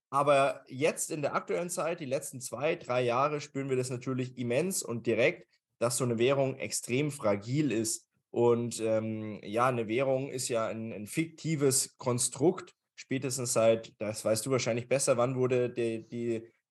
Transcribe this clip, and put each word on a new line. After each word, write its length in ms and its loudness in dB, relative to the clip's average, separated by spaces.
Aber 580 4
jetzt 440 -2
in 100 -6
der 140 -2
aktuellen 340 -2
Zeit, 300 -4
die 60 -8
letzten 340 -6
zwei, 380 -2
drei 240 0
Jahre, 400 2
spüren 280 -6
wir 60 2
das 140 0
natürlich 480 -4
immens 460 0
und 220 -6
direkt, 440 2
dass 180 0
so 80 0
eine 120 0
Währung 380 2
extrem 560 -4
fragil 640 0
ist. 340 -2
Und, 460 2
ähm, 640 -2
ja, 240 2
eine 200 0
Währung 420 0
ist 200 -6
ja 180 -2
ein, 240 -6
ein 140 -10
fiktives 960 0
Konstrukt, 760 0
spätestens 580 -4
seit, 480 4
das 240 -4
weißt 220 2
du 40 0
wahrscheinlich 380 0
besser, 280 2
wann 180 2
wurde 340 2
die, 380 -4
die, 440 -4